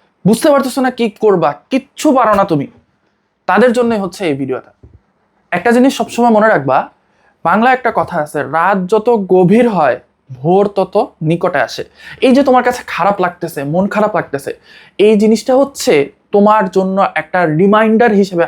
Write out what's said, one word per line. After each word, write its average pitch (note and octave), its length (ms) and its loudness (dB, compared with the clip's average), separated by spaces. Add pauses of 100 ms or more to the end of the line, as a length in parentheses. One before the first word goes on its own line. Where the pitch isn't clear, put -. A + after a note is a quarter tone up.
(260)
বুঝতে A#3 240 2
পারতেছো C4+ 300 0
না B3+ 100 -2
কি A#3 200 -4 (100)
করবা, F3 340 0 (160)
কিচ্ছু - 420 -2
পারো A3+ 220 2
না G3 100 2
তুমি, D3 220 -2 (800)
তাদের G#3+ 260 2
জন্যই A#3 260 -2
হচ্ছে F#3+ 280 -6
এই D3 80 -2
ভিডিওটা। C3 360 -8 (800)
একটা F3+ 220 0
জিনিস B3+ 240 4
সবসময় A#3 340 -2
মনে G#3+ 180 4
রাখবা, D3+ 420 0 (540)
বাংলা G#3+ 280 2
একটা B3 220 -2
কথা F3 260 -4
আছে, D3+ 220 -6
"রাত E3 440 -2
যত A3 240 0
গভীর G3 580 2
হয়, D#3 320 0 (320)
ভোর E3+ 340 0
তত G3+ 400 -2 (160)
নিকটে E3 360 -2
আসে।" - 260 -6 (360)
এই C4 120 4
যে C#4 100 4
তোমার B3+ 200 2
কাছে B3 240 -4
খারাপ G3 340 -4
লাগতেছে, E3+ 440 -6
মন F3 240 -2
খারাপ G#3 280 -2
লাগতেছে, C#3+ 360 -6 (460)
এই G#3+ 180 4
জিনিসটা A3 400 2
হচ্ছে B3+ 560 0 (200)
তোমার G#3 360 2
জন্য F#3+ 460 -2
একটা E3+ 320 -2
রিমাইন্ডার G#3+ 680 2
হিসেবে F#3 360 0